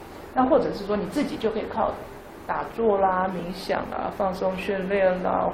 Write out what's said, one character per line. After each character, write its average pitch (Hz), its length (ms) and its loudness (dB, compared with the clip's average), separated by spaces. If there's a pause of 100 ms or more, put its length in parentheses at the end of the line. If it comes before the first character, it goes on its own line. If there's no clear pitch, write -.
(340)
那 254 120 4
或 269 140 6
者 - 140 0
是 202 120 -8
说 208 120 0
你 185 100 -2
自 294 160 0
己 262 140 -4
就 220 120 0
可 220 100 -2
以 - 40 -2 (100)
靠 220 200 0 (520)
打 151 200 -2 (100)
坐 220 220 4
啦、 185 300 4
冥 180 260 -4
想 - 360 -2
啦、 - 280 -4
放 190 160 2
松 185 240 0
训 190 320 -2
练 185 340 4
啦， - 300 2